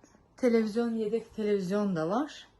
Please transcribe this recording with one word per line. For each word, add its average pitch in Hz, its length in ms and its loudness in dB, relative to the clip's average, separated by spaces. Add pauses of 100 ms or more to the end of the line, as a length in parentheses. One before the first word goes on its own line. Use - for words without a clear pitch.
(360)
televizyon, 233 580 2
yedek 220 400 -4
televizyon 202 640 0
da 160 120 0
var. 262 400 -2 (120)